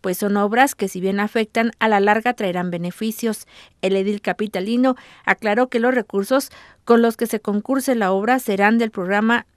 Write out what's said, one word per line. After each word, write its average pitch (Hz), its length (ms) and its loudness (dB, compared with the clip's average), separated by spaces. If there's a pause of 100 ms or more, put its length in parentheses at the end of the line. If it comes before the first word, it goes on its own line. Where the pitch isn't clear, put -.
pues 185 160 -4
son 202 180 -2
obras 220 380 2
que, 202 120 -4
si 185 140 -8
bien 196 180 -2
afectan, 220 600 -2
a 220 100 0
la 202 120 4
larga 220 340 0
traerán 180 360 -4
beneficios. 208 760 -6 (340)
El 190 160 0
edil 202 240 -2
capitalino 214 760 -2 (280)
aclaró 214 460 0
que 233 100 0
los 247 140 2
recursos 240 560 -2 (340)
con 233 160 6
los 226 160 2
que 233 100 -4
se 220 140 -4
concurse 254 540 -2
la 196 180 2
obra 220 260 2
serán 208 380 2
del 226 140 0
programa 208 560 0 (100)